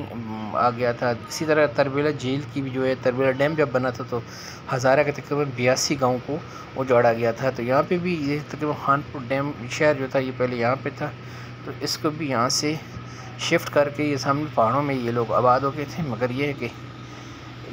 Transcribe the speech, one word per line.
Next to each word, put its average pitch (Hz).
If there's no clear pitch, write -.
म, 110
आ 123
गया 120
था। 120
इसी 117
तरह 151
तरबेला 143
झील 139
की 143
भी 135
जो 131
है, 131
तरबेला 131
डैम 143
जब 143
बना 127
था 123
तो 120
हज़ारा 131
के 139
तकरीबन 143
बयासी 127
गाँव 127
को 143
उजाड़ा 120
गया 117
था। 131
तो 123
यहाँ 131
पे 180
भी 175
ये 143
तकरीबन 147
खानपुर 143
डैम 139
शहर 151
जो 135
था 135
ये 131
पहले 123
यहाँ 117
पे 131
था, 147
तो 147
इसको 151
भी 151
यहाँ 123
से 151
शिफ्ट -
करके 143
ये 147
सामने 143
पहाड़ों 120
में 143
ये 120
लोग 117
आबाद 123
हो 139
गए 143
थे। 170
मगर 120
ये 139
है 143
कि 120